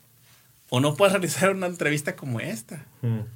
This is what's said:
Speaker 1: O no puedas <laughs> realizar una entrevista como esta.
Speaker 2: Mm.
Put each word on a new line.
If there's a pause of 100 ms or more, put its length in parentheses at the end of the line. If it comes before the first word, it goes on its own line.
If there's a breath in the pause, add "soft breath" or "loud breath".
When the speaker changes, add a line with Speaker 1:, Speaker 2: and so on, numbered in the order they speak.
(720 soft breath)
Speaker 1:
O
no
puedas
<laughs>
realizar
una
entrevista
como
esta. (160)
Speaker 2:
Mm. (160)